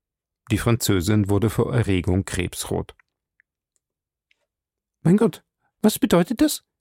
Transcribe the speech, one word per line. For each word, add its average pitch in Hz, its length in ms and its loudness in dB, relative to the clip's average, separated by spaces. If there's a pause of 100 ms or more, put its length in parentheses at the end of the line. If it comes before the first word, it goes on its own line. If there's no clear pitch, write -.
(520)
Die 104 60 2
Französin 104 720 0
wurde 101 200 0
vor - 240 -2
Erregung 95 520 0
krebsrot. - 680 -8 (2000)
„Mein 170 160 4
Gott, - 260 -2 (380)
was - 180 2
bedeutet 196 420 0
das? 302 220 0 (180)